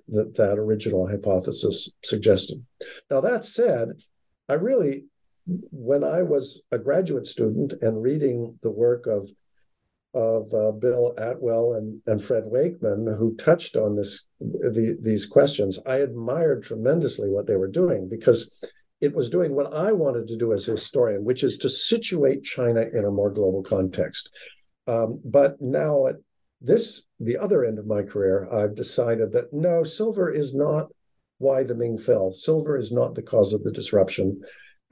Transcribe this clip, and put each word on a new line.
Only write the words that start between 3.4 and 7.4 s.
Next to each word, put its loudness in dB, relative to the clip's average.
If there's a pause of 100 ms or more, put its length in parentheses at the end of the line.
said, 0 (580)
I 0
really, 0 (420)
when -2
I 0
was -2
a -2
graduate 0
student -2 (100)